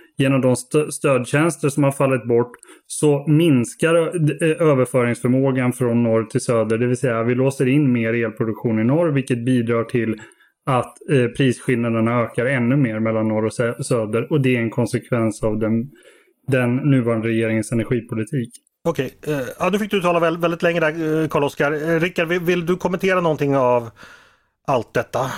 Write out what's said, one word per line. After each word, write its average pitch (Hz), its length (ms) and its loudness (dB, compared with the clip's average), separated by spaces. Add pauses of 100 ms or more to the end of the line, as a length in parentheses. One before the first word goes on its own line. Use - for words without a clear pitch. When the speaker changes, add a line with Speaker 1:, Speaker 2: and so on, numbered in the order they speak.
(180)
Speaker 1:
genom 135 240 2
de 127 140 4
stö-, 147 360 -2
stödtjänster 147 760 0
som 147 140 0
har 139 80 2
fallit 131 360 -2
bort 120 240 2 (360)
så 143 400 0
minskar, 156 680 2
eh, 160 760 0
överföringsförmågan 127 1040 2
från 120 300 0
norr 113 200 2
till 120 180 -4
söder. 113 360 0
Det 123 100 0
vill 123 100 0
säga 117 260 0
vi 123 120 0
låser 131 320 0
in 139 240 4
mer 113 220 0 (120)
elproduktion 110 540 -2
i 110 40 2
norr, 156 280 2
vilket 131 340 -2
bidrar 117 380 0
till 110 380 -2 (440)
att, - 280 -2 (180)
eh, 123 160 4
prisskillnaderna 117 920 0
ökar 117 240 -2
ännu 123 300 0
mer 113 240 0
mellan 110 280 0
norr 110 180 0
och 107 80 -4
sö-, 120 300 -4
söder. 117 480 -2
Och 147 100 2
det 127 140 2
är 120 40 0
en 117 100 -2
konsekvens 113 720 -2
av 107 160 -2
den, 113 300 -2 (580)
den 123 280 0
nuvarande 120 520 2
regeringens 113 440 0
energipolitik. 117 800 -4 (400)
Speaker 2:
Okej, 139 240 -4 (140)
eh, 147 120 -2 (200)
ja, 185 100 0
nu 202 100 -2
fick 208 120 -6
du 202 100 0
tala 175 180 2
väl-, 165 180 2
väldigt 170 240 -2
länge 170 180 0
där, 156 440 0
eh, 151 40 -2
Carl-Oskar. 147 440 0
Eh, 156 280 -2
Rickard, 175 280 -2
vill, 175 120 -2
vill 175 260 0
du 175 100 0
kommentera 185 460 -2
någonting 143 360 0
av 123 320 2 (800)
allt 127 260 -2
detta? 123 440 -4